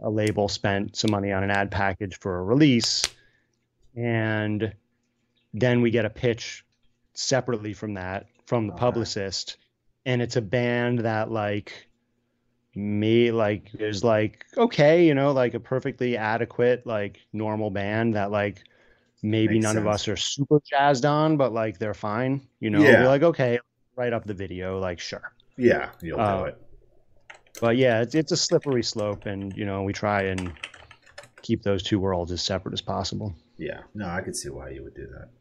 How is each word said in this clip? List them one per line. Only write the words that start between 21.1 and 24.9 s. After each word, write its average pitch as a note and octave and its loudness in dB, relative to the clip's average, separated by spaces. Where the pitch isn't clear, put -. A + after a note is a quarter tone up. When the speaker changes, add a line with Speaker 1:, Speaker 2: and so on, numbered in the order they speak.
Speaker 1:
but, A#2+ 0
like, A2 -4
they're G2+ -4
fine, B2+ -4
you A2 -2
know? G#2 6
Speaker 2:
Yeah. A2 10
Speaker 1:
We're B2+ 6
like, C#3 4
Okay, C3 4
write B2 -2
up A2+ -2
the G2+ -8
video, F#2 -6
like, F2+ -4